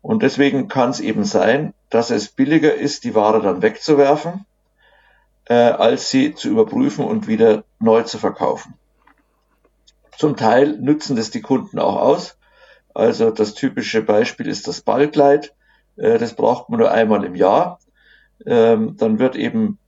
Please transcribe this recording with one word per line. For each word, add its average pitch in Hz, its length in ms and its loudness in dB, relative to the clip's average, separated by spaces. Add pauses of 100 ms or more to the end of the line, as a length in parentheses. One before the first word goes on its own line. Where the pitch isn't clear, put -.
Und 110 200 -2
deswegen 135 460 0
kann's 127 320 -2
eben 107 240 -4
sein, 107 500 0 (160)
dass 113 220 0
es 107 180 -4
billiger 147 440 2
ist, - 300 -6
die 117 120 -8
Ware 107 260 2
dann 92 220 -2
wegzuwerfen, 151 840 0 (1000)
äh, 120 100 0
als 117 560 2
sie 131 240 0
zu - 140 -8
überprüfen 117 540 0
und 107 240 -4
wieder 110 360 2 (160)
neu 113 240 4
zu 113 160 -10
verkaufen. - 560 -6 (1400)
Zum 151 180 -2
Teil 127 440 2
nützen 147 360 -2
das 113 160 -6
die 117 100 -10
Kunden 110 380 -4
auch - 180 -2
aus. - 400 0 (560)
Also 113 380 0
das 107 220 -2
typische 113 500 -4
Beispiel 110 440 -2
ist 101 200 -8
das - 140 -10
Ballkleid. 143 720 2 (420)
Äh, 113 240 0
das 117 160 -6
braucht 113 340 -2
man 113 100 -4
nur 113 120 2
einmal 107 320 0
im 90 120 -10
Jahr. 101 440 2 (680)
Ähm, 113 520 2
dann 110 220 0
wird 127 160 0
eben 110 520 -4